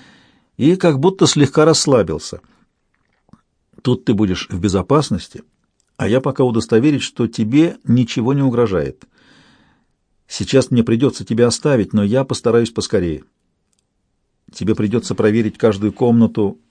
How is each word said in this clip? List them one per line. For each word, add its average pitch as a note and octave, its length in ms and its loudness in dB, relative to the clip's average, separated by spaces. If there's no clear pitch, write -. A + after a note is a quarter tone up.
и D#3+ 180 2
как D#3+ 240 0
будто F#3 260 2
слегка D3+ 380 2
расслабился. A#2+ 760 0
«Тут B2 220 -2
ты B2+ 100 0
будешь G2 360 -2
в F#2 100 -8
безопасности, G2 800 -2
а G2 120 -4
я B2 120 2
пока C3+ 240 -2
удостоверюсь, A#2+ 580 0
что - 240 -4
тебе A#2+ 580 0
ничего B2 500 0
не C#3+ 80 0
угрожает. G#2 640 -2
Сейчас B2 420 -2
мне A#2+ 120 2
придётся A#2 420 -2
тебя A#2+ 220 0
оставить, A#2+ 480 0
но G#2 100 2
я B2+ 200 0
постараюсь A#2 460 0
поскорее. F2 540 -4
Тебе G2+ 220 -4
придётся A2 400 -2
проверить G#2+ 420 0
каждую G#2 360 0
комнату A#2 640 0